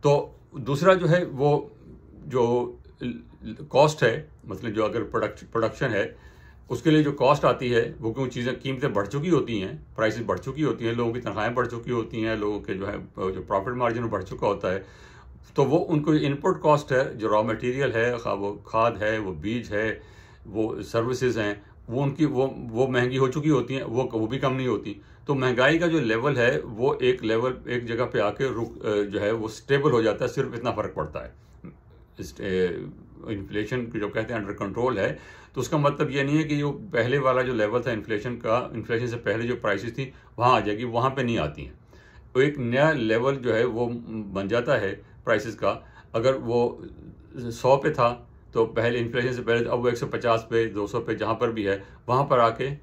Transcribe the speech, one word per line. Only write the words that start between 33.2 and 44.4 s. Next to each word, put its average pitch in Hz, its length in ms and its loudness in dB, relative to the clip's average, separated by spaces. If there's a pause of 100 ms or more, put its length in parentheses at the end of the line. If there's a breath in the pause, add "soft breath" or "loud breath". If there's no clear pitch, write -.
انفلیشن 107 640 -4
کو 113 120 -6
جب 104 160 -2
کہتے 110 200 -4
ہیں 113 60 -4
under 98 120 -6 (100)
control 113 360 0
ہے، 104 180 0 (360 loud breath)
تو 131 80 -6
اس 123 80 -4
کا 160 80 0
مطلب 147 340 2
یہ 139 120 0
نہیں 143 160 2
ہے 160 40 4
کہ 147 160 0
جو 143 220 -2 (100)
پہلے 123 280 2
والا 131 240 4
جو 127 120 0
لیول 110 280 2
تھا 127 80 -2
انفلیشن 107 460 -4
کا، 117 360 0
انفلیشن 117 340 -2
سے 117 100 -4
پہلے 113 300 -2
جو 120 100 -2
پرائسز 104 380 -2
تھیں، - 160 -6 (260 loud breath)
وہاں 120 160 4
آ 117 80 6
جائے 104 180 -2
گی، 120 60 -6
وہاں 120 260 0
پہ 131 100 -4
نہیں 120 180 0
آتی 76 280 -4
ہیں۔ - 60 -16 (600 soft breath)
تو 127 80 2
ایک 143 180 4
نیا 135 340 4
لیول 123 440 2
جو 120 200 0
ہے 113 80 4
وہ 120 240 0 (440)
بن 98 160 -4